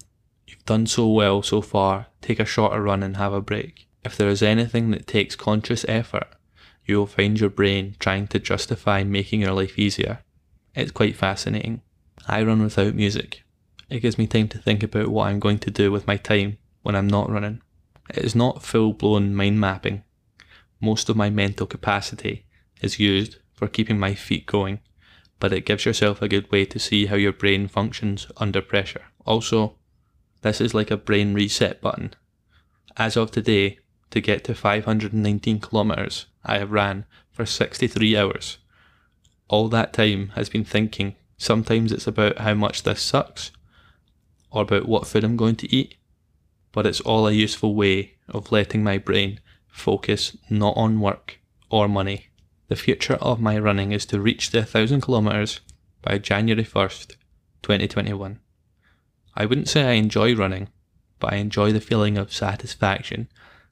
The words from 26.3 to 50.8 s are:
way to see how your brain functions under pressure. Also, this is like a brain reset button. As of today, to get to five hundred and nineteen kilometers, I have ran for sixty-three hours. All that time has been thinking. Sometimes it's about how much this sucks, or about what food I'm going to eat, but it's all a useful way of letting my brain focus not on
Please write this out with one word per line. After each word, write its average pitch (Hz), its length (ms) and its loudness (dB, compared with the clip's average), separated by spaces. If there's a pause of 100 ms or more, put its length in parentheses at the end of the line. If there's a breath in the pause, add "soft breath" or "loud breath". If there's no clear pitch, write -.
way 98 140 2
to - 140 -8
see 101 280 2
how 101 80 0
your 101 180 2
brain 98 340 0
functions 101 600 -4 (100)
under 98 240 -2
pressure. - 440 -4 (200)
Also, 113 520 0 (720)
this 107 140 0
is 113 120 0
like 107 160 0
a 107 60 -2
brain 101 380 0
reset 104 480 0
button. - 320 -6 (840)
As 113 220 -2
of 110 140 2
today, 101 480 2 (320)
to 110 100 0
get - 240 0
to 113 100 -4
five 104 300 0
hundred 107 260 0
and 110 100 0
nineteen 104 380 0
kilometers, - 680 -2 (180)
I 104 140 0
have 101 120 -6
ran 101 320 0 (260 soft breath)
for 113 160 -6
sixty-three - 680 0
hours. - 420 -2 (920 soft breath)
All 107 180 4
that 113 240 0
time 101 440 2
has 110 120 -4
been 113 160 -2
thinking. 107 540 -2 (200)
Sometimes 113 540 0
it's - 160 -6
about 104 300 2
how 107 160 0
much 104 300 -2
this - 180 -2
sucks, - 500 -4 (1000 soft breath)
or 107 120 0
about 98 260 0
what 110 180 0
food 107 200 0
I'm 113 100 0
going 113 220 2
to - 180 -2
eat, - 200 -2 (760)
but 107 140 0
it's 107 160 -2
all 110 260 2
a 107 60 2
useful 107 420 0
way 98 380 2 (160)
of 104 200 -10
letting 107 360 2
my 98 120 2
brain 101 440 -2 (260 soft breath)
focus - 680 -2 (120)
not 104 280 2
on 110 240 2